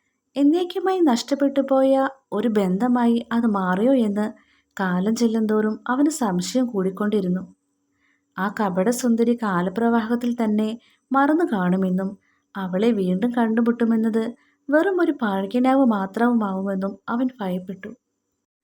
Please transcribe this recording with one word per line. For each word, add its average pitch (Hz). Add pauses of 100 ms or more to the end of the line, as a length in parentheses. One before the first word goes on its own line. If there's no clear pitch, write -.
(360)
എന്നേക്കുമായി 359
നഷ്ടപ്പെട്ടു 277
പോയ 269 (380)
ഒരു 208
ബന്ധമായി 233 (140)
അത് 233
മാറിയോ 196
എന്ന് 208 (500)
കാലം 185
ചെല്ലുന്തോറും 214 (120)
അവന് 285
സംശയം 202
കൂടിക്കൊണ്ടിരുന്നു. 190 (920)
ആ 185
കപടസുന്ദരി 233
കാലപ്രവാഹത്തിൽ 233
തന്നെ 214 (420)
മറന്നു 285
കാണുമെന്നും 185 (440)
അവളെ 190
വീണ്ടും 196
കണ്ടുമുട്ടുമെന്നത് 226 (460)
വെറും 349
ഒരു 330
പാഴ്കിനാവ് 247
മാത്രവുമാവുമെന്നും 196 (140)
അവൻ 240
ഭയപ്പെട്ടു. 190 (720)